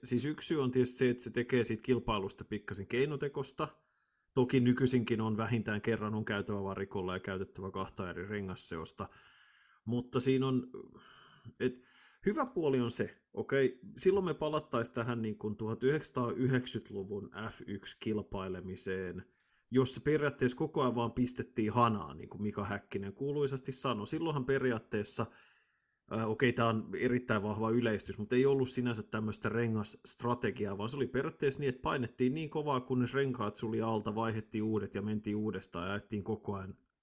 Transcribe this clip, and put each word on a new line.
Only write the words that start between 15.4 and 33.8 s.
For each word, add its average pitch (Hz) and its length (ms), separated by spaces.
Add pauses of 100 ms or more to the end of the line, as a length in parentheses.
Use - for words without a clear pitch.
tuhat 110 260
yhdeksänsataayhdeksänkymmentäluvun 120 1500 (200)
F - 160
yksi - 340
kilpailemiseen, 92 1200 (460)
jossa 127 300
periaatteessa 143 580
koko 156 240
ajan 123 120
vaan 117 180
pistettiin 123 600
hanaa, 107 420
niin - 140
kuin 95 140
Mika 104 220
Häkkinen 98 480
kuuluisasti 139 600
sanoi. 131 340
Silloinhan 156 380
periaatteessa, 120 840 (840)
ää, 110 160
okei, 117 260
tää 120 140
on 110 220 (100)
erittäin 120 440
vahva 107 280
yleistys, 113 480
mutta 104 180
ei 131 100
ollut 135 240
sinänsä 120 320
tämmöistä 107 460
rengasstrategiaa, 110 1300
vaan 107 120
se 135 60
oli 135 100
periaatteessa 139 540
niin, 139 80
että 127 140
painettiin 127 520
niin 156 160
kovaa, 147 300
kunnes 123 340
renkaat 123 420
suli 113 260